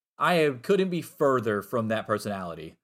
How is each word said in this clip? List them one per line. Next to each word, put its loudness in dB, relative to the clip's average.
I 4
couldn't 2
be -2
further 2
from -2
that -2
personality. -4